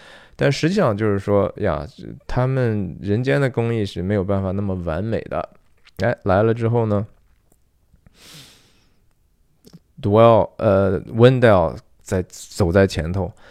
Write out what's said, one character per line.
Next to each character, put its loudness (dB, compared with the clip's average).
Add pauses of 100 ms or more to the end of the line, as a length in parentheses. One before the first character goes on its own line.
(360)
但 2
实 -2
际 -2
上 0
就 -2
是 0
说 0
呀， -4 (380)
他 -2
们 -2
人 -2
间 0
的 0
公 -2
义 -2
是 -8
没 -2
有 0
办 -2
法 -2
那 -4
么 -4 (100)
完 -4
美 -4
的。 -6 (520)
哎， -2
来 2
了 2
之 -4
后 0
呢， -2 (3000)
Dwell-， 6
呃， 2
Wendell 4 (240)
在， -4
走 -4
在 4
前 -4
头。 -6 (200)